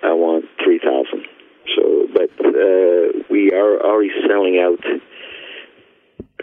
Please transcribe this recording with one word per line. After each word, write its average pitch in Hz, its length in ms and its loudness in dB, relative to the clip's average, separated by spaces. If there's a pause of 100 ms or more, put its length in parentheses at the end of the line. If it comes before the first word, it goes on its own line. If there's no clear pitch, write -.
I 90 100 0
want 82 320 0 (180)
three 85 160 2
thousand. - 460 -4 (500)
So, - 380 2
but, 90 260 0
uh, 90 880 2
we 98 220 2
are 101 300 2
already 104 300 0 (160)
selling 95 300 2
out 90 220 0 (1600)